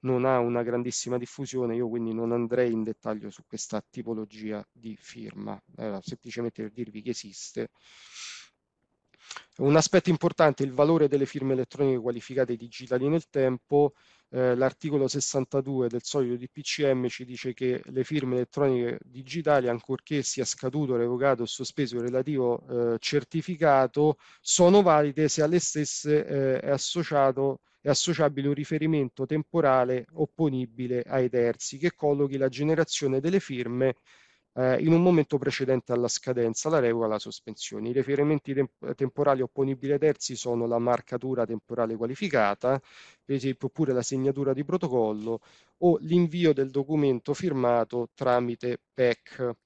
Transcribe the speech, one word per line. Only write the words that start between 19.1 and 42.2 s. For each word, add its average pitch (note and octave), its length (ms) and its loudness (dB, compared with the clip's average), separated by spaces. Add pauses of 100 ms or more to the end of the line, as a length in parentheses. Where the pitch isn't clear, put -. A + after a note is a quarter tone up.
ancorché B2+ 560 -4
sia B2+ 220 -4
scaduto, C3 500 -4
revocato A#2+ 480 0
o - 20 -4
sospeso A#2+ 520 -6
il A#2 60 -4
relativo, B2 880 -2
eh, A#2 60 -2
certificato, D3 1160 2 (220)
sono F#3 420 6
valide D3+ 460 4
se D#3+ 140 0
alle D#3+ 180 4
stesse, D3+ 680 -2
eh, C3+ 360 0
è - 80 -6
associato, C#3 880 0 (220)
è C#3+ 80 -2
associabile C#3+ 580 0
un C#3+ 60 2
riferimento D3 720 -2
temporale C3 880 2
opponibile B2+ 920 -2
ai B2+ 240 0
terzi A#2+ 480 0
che E3 160 0
collochi C#3+ 440 0
la C3+ 120 2
generazione C#3+ 680 0
delle F3 200 0
firme, B2 560 -2 (580)
eh, B2+ 280 0
in D#3+ 100 4
un E3 100 8
momento E3 360 4
precedente C3 560 0
alla A#2+ 140 2
scadenza, A#2+ 600 -2
la D#3+ 100 4
revoca, A#2 280 2
la G#2+ 120 -2
sospensione. A2 720 -10
I B2 40 -4
riferimenti C#3 600 0
temp-, C3+ 420 -4
temporali C#3 460 0
opponibili C3+ 520 -2
ai C#3+ 60 0
terzi C#3 360 0
sono A#2 300 -2
la A#2 140 0
marcatura A#2+ 680 -2
temporale A#2 500 -4
qualificata, B2 840 0 (420)